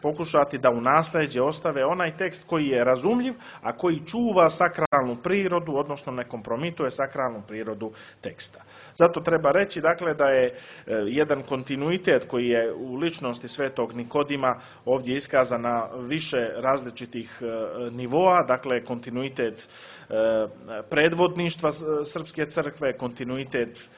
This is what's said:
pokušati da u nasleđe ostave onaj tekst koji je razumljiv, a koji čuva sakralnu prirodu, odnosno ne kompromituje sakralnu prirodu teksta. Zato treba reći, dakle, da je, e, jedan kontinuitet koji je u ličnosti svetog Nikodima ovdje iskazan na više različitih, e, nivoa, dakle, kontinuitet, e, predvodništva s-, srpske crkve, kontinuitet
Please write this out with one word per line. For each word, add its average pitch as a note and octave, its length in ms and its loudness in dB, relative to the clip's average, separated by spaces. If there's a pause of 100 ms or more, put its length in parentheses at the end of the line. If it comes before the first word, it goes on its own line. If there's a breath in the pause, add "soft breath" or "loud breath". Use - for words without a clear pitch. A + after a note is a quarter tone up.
pokušati D3+ 560 2
da B2+ 120 4
u A#2+ 120 2
nasleđe C#3+ 600 2
ostave D3 440 0
onaj E3 320 0
tekst F3+ 300 -6
koji D#3 200 0
je B2+ 160 4
razumljiv, G3+ 500 2 (280 loud breath)
a A#2+ 160 -4
koji E3 300 0
čuva G#3 420 4
sakralnu D#3 720 2
prirodu, F3 520 0
odnosno C#3+ 360 -4
ne B2 160 -6
kompromituje B2+ 640 -4
sakralnu C3 560 -4
prirodu A2 440 -6 (300 loud breath)
teksta. - 420 -12 (320 loud breath)
Zato E3+ 260 4
treba D#3 300 2
reći, F#3+ 300 0
dakle, E3 320 0
da D3 120 2
je, C3 200 6
e, B2 80 -2 (540 loud breath)
jedan C#3+ 360 0
kontinuitet C#3+ 840 0
koji B2 200 -2
je A2+ 260 2
u B2 220 -8
ličnosti C3 520 -4
svetog B2 460 -4
Nikodima C3 680 -2 (240 loud breath)
ovdje B2+ 300 0
iskazan B2+ 460 2
na A#2 260 -2 (200)
više C#3 480 -2
različitih, A#2+ 840 -4
e, B2 40 -6 (460)
nivoa, D3+ 560 4
dakle, B2+ 360 0
kontinuitet, B2 840 -6 (400 loud breath)
e, - 40 -4 (760)
predvodništva E3+ 840 2
s-, D#3+ 120 -10 (220)
srpske D#3 400 -6
crkve, D3 520 -4
kontinuitet B2+ 1000 -6